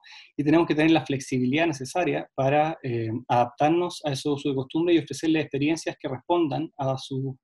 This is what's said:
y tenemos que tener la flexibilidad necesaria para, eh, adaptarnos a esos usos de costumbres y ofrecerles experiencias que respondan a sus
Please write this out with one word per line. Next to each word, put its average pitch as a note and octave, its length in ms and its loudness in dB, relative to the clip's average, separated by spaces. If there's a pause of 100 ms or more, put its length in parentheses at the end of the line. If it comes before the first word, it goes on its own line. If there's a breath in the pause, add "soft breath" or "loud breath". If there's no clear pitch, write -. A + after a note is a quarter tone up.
(380 loud breath)
y D3 80 -2
tenemos D#3+ 200 4
que D#3+ 80 0
tener D#3 180 4
la D3+ 140 4
flexibilidad C3+ 640 0
necesaria D3+ 680 -4
para, D3+ 480 2
eh, A#2 300 -4 (160)
adaptarnos D3+ 760 2
a D3 80 -2
esos C#3+ 240 -2
usos C#3+ 160 -2
de - 20 -2
costumbres D#3+ 400 0
y D#3+ 40 4
ofrecerles D3+ 440 -2
experiencias D3+ 560 -2
que - 80 -8
respondan D#3 720 -2
a C3+ 200 -2
sus C3+ 460 -6